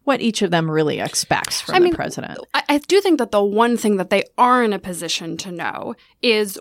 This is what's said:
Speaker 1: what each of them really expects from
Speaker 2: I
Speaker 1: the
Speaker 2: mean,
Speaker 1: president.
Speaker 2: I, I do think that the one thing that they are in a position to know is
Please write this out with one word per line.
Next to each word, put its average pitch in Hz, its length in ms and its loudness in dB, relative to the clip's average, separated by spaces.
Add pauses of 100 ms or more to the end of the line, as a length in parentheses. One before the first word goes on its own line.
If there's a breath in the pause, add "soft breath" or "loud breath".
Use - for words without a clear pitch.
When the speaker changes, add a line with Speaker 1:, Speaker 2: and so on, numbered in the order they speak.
Speaker 1:
what 269 160 0
each 220 220 0
of 185 80 0
them 160 200 0
really 151 300 0
expects - 640 -4
from - 140 -4
Speaker 2:
I - 20 2
Speaker 1:
the 349 80 6
Speaker 2:
mean, 349 80 0
Speaker 1:
president. - 440 -8 (140)
Speaker 2:
I, 285 160 0
I 285 100 2
do 370 220 2
think 370 180 2
that 233 120 -2
the 208 120 2
one 220 360 2
thing 208 180 2
that 185 140 -2
they 196 140 2 (120)
are 247 260 4
in 214 120 0
a 190 40 -6
position 165 600 -8
to 190 120 -10
know 170 440 -8 (260 soft breath)
is 214 400 0